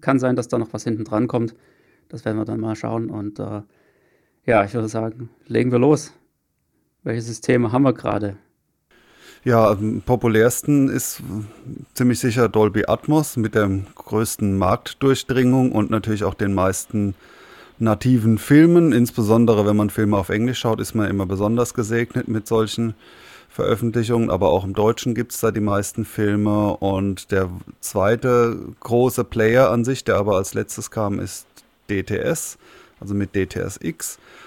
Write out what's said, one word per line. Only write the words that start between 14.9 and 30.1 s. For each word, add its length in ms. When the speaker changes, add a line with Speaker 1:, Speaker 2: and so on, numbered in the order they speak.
Speaker 2:
und 160
natürlich 360
auch 100
den 180
meisten 640
nativen 580
Filmen, 560
insbesondere 720
wenn 120
man 120
Filme 300
auf 100
Englisch 300
schaut, 220
ist 140
man 140
immer 160
besonders 480
gesegnet 560
mit 180
solchen 460
Veröffentlichungen, 800
aber 220
auch 140
im 100
Deutschen 400
gibt's 260
da 100
die 100
meisten 440
Filme. 720
Und 560
der 160
zweite 800
große 440
Player 460
an 160
sich, 180
der 120